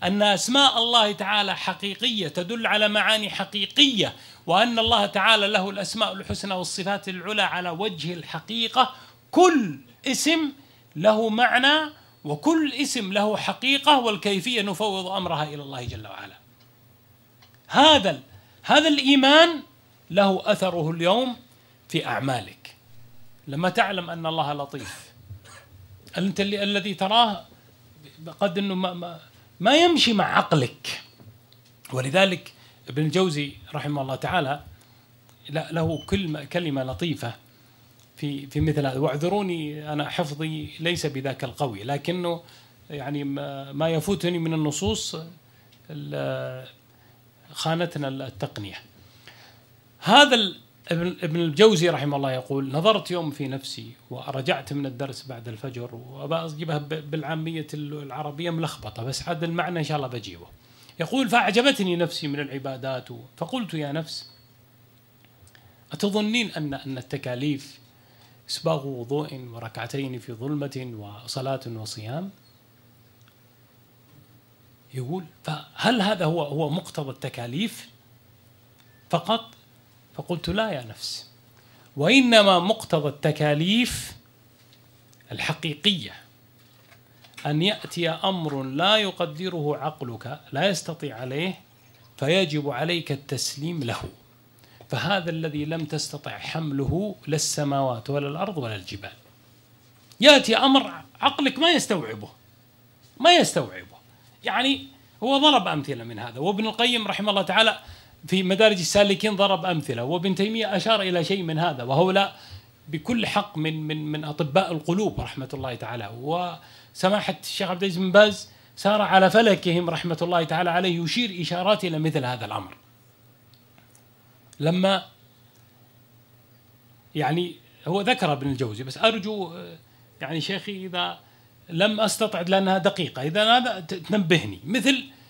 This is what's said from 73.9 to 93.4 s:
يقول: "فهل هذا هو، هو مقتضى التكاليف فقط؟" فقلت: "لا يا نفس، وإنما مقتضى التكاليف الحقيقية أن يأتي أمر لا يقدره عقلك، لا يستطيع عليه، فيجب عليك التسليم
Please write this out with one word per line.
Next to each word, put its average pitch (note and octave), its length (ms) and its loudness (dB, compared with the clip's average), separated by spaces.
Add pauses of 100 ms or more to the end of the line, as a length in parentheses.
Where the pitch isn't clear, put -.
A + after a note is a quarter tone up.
يقول: C3+ 300 -6 (200)
"فهل - 580 0
هذا F#3 240 0
هو، D#3+ 180 0
هو D3 260 -2
مقتضى C#3+ 400 -6
التكاليف B2+ 800 -8 (1200)
فقط؟" G#3 460 -2 (600)
فقلت: E3 340 -8
"لا G#3 220 -2
يا C3 180 -6
نفس، - 400 -12 (680)
وإنما G#3 640 8
مقتضى E3+ 500 0
التكاليف D#3 1080 0 (1160)
الحقيقية D#3 800 -2 (1300)
أن D3+ 160 0
يأتي E3+ 480 -2
أمر D#3+ 540 -2
لا E3 340 2
يقدره E3+ 800 -4
عقلك، B2+ 640 -8 (120)
لا E3 180 0
يستطيع D3+ 480 -6
عليه، C#3 420 -6 (580)
فيجب D3 520 2
عليك D#3 420 -2
التسليم C#3 720 -6